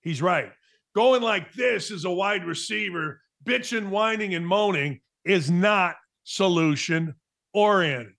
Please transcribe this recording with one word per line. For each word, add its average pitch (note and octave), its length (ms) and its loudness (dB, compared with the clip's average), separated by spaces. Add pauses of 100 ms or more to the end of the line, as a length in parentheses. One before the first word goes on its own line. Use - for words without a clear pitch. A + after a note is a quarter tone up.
He's D3+ 220 -6
right. E3 280 0 (440)
Going B3 280 4
like G#3 300 -2
this A#3+ 380 -2
as F3+ 160 -8
a F3+ 40 -2
wide F#3+ 340 -2
receiver, E3+ 760 -6 (240)
bitching, A#3+ 460 -4
whining, G#3+ 440 -2
and E3+ 120 -4
moaning F3 540 0 (240)
is E3 260 2
not F3+ 460 2 (280)
solution-oriented. E3 1900 0